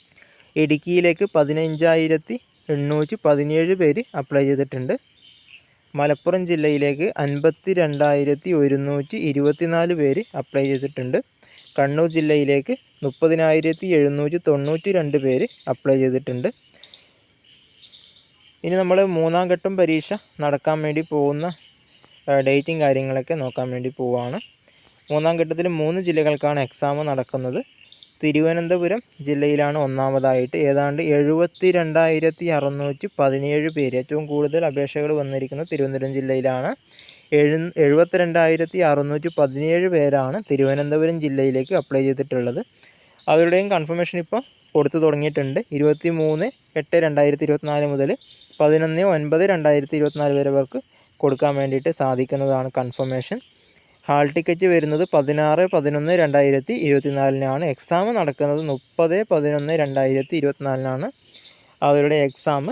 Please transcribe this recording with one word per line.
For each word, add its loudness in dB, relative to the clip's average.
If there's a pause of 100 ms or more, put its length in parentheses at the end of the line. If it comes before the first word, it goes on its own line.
(560)
ഇടുക്കിയിലേക്ക് 0
പതിനഞ്ചായിരത്തി 0 (380)
എണ്ണൂറ്റി -2
പതിനേഴ് 2
പേര് 2 (160)
അപ്ലൈ 0
ചെയ്തിട്ടുണ്ട്. -2 (1000)
മലപ്പുറം 0
ജില്ലയിലേക്ക് 0 (120)
അൻപത്തിരണ്ടായിരത്തി 0
ഒരുന്നൂറ്റി 0 (140)
ഇരുപത്തിനാല് 0
പേര് 0 (160)
അപ്ലൈ -2
ചെയ്തിട്ടുണ്ട്. -4 (600)
കണ്ണൂർ 0 (100)
ജില്ലയിലേക്ക് 0 (260)
മുപ്പതിനായിരത്തി 0
എഴുന്നൂറ്റി 0
തൊണ്ണൂറ്റി 0
രണ്ട് 0
പേര് 0 (240)
അപ്ലൈ 0
ചെയ്തിട്ടുണ്ട്. -2 (2250)
ഇനി -2
നമ്മൾ 2 (160)
മൂന്നാം 0
ഘട്ടം -2
പരീക്ഷ 0 (280)
നടക്കാൻ 0
വേണ്ടി -2
പോകുന്ന, 0 (800)
ആ, 0
ഡേറ്റും 0
കാര്യങ്ങളൊക്കെ -2
നോക്കാൻ -6
വേണ്ടി -6
പോവുകയാണ്. -4 (720)
മൂന്നാം 0
ഘട്ടത്തിൽ 0 (140)
മൂന്ന് -2
ജില്ലകൾക്കാണ് 0
എക്സാം -4
നടക്കുന്നത്. -4 (600)
തിരുവനന്തപുരം 0 (200)
ജില്ലയിലാണ് 0
ഒന്നാമതായിട്ട് 0
ഏതാണ്ട് 2
എഴുപത്തിരണ്ടായിരത്തി 2 (100)
അറുന്നൂറ്റി -4 (120)
പതിനേഴ് 0
പേര്, -2
ഏറ്റവും -4
കൂടുതൽ 0
അപേക്ഷകൾ -2
വന്നിരിക്കുന്നത് -6
തിരുവനന്തപുരം -4
ജില്ലയിലാണ്. -2 (640)
എഴു-, 2
എഴുപത്തിരണ്ടായിരത്തി 2 (100)
അറുന്നൂറ്റി -2
പതിനേഴ് 2
പേരാണ് 2 (100)
തിരുവനന്തപുരം 0
ജില്ലയിലേക്ക് 0
അപ്ലൈ -2
ചെയ്തിട്ടുള്ളത്. -2 (640)
അവരുടെയും 2
കൺഫർമേഷൻ -4
ഇപ്പോൾ -4 (320)
കൊടുത്തു 2
തുടങ്ങിയിട്ടുണ്ട്. 0 (120)
ഇരുപത്തിമൂന്ന് 0 (280)
എട്ട് -2
രണ്ടായിരത്തി 2
ഇരുപത്തിനാല് -2
മുതൽ -2 (480)
പതിനൊന്ന് 2
ഒൻപത് 2
രണ്ടായിരത്തി 0
ഇരുപത്തിനാല് 0
വരെ 0
അവർക്ക് -2 (420)
കൊടുക്കാൻ 2
വേണ്ടിയിട്ട് -2 (100)
സാധിക്കുന്നതാണ് -2
കൺഫർമേഷൻ. -6 (680)
ഹാൾ 4
ടിക്കറ്റ് 0
വരുന്നത് 2 (120)
പതിനാറ് 2
പതിനൊന്ന് 0 (100)
രണ്ടായിരത്തി 2 (120)
ഇരുപത്തിനാലിനാണ്. 0
എക്സാം -2
നടക്കുന്നത് -2
മുപ്പത് -2 (140)
പതിനൊന്ന് 0 (100)
രണ്ടായിരത്തി 0
ഇരുപത്തിനാലിനാണ് -4 (760)
അവരുടെ 4 (100)
എക്സാം -2